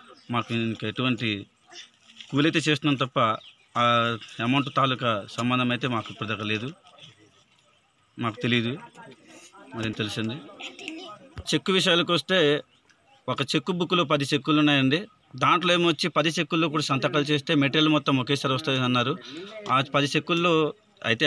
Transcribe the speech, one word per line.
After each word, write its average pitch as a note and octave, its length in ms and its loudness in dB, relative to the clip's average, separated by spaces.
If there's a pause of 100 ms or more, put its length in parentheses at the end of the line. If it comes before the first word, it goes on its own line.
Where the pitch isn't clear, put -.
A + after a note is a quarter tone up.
(340)
మాకు A#2 160 -2 (120)
ఇంక A2+ 200 -4 (100)
ఎటువంటి B2 380 -2 (1000)
కూలైతే D3+ 380 2
చేస్తున్నాం D3 360 0
తప్ప B2+ 140 -4 (640)
ఆ A#2+ 40 4 (600)
అమౌంట్ C3 240 2 (100)
తాలూకా B2+ 320 0 (240)
సంబంధం B2 400 0
అయితే A#2+ 200 -4
మాకు A2 180 -4
ఇప్పటిదాకా G#2+ 380 -6
లేదు, A2 180 -4 (1500)
మాకు A2+ 220 -2
తెలీదు, A#2 280 2 (1000)
మరి A2 240 -4
తెలిసింది. A2+ 380 -4 (1120)
చెక్కు D#3+ 260 -2
విషయాలకు F3 400 2
వస్తే F#3 220 0 (960)
ఒక A#2+ 80 -4 (120)
చెక్కు D#3 260 -2
బుక్లో F3 340 0
పది C#3+ 200 0
చెక్కులు D3+ 300 2
ఉన్నాయండి. C#3+ 380 4 (440)
దాంట్లో E3+ 320 4
ఏమొచ్చి F3 300 2 (100)
పది D#3 220 2
చెక్కుల్లో E3 360 0
కూడా D3+ 160 0
సంతకాలు C#3+ 420 2
చేస్తే D3 300 0
మెటీరియల్ D#3 340 4
మొత్తం C#3+ 280 2
ఒకేసారి C3+ 340 0
వస్తుంది C3 300 0
అన్నారు. B2 260 2 (600)
ఆ C3 40 6 (180)
పది C#3 200 2
చెక్కుల్లో E3+ 380 2 (540)
అయితే A#2+ 180 2